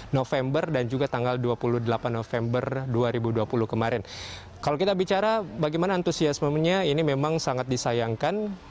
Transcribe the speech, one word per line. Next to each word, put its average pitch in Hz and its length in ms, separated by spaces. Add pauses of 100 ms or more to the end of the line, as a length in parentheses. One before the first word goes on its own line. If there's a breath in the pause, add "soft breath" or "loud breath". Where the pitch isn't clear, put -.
November 135 640
dan 123 160
juga 131 160
tanggal 123 320
dua 123 160
puluh 117 320
delapan 117 400
November 123 640
dua 117 240
ribu 117 160
dua 113 160
puluh 113 240
kemarin. 113 320 (640 loud breath)
Kalau 151 160
kita 196 160
bicara 202 480
bagaimana 165 560
antusiasmenya, 160 880
ini 151 160
memang 147 320
sangat 127 320
disayangkan 127 800 (220)